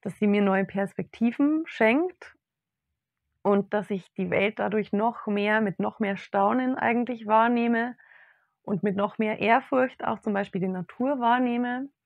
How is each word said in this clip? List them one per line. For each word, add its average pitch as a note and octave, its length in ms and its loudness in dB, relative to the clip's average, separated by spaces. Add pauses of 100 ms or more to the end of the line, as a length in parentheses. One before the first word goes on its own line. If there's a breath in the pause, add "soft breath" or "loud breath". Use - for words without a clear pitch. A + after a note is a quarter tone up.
dass - 160 -8
sie G#3 80 2
mir G#3 160 4
neue G3 220 2
Perspektiven A#3 1000 -2
schenkt C#4 680 0 (1040)
und G3+ 300 2
dass G#3 180 -4
ich F#3+ 240 -6
die F3+ 160 -4
Welt G3+ 280 0
dadurch G#3 340 -2
noch A3+ 340 -2
mehr, G#3 340 0
mit G3 180 -2
noch G#3 200 -4
mehr G3+ 180 -2
Staunen B3 600 0
eigentlich A#3 500 -2
wahrnehme A#3 720 2 (680 soft breath)
und G3+ 200 -4
mit G3 140 0
noch G3+ 220 -2
mehr G#3+ 200 -2
Ehrfurcht B3+ 680 0
auch A3 160 -2
zum G#3+ 140 -4
Beispiel G3 260 -4
die F#3+ 80 -2
Natur A#3+ 520 -4
wahrnehme, B3 680 0 (180)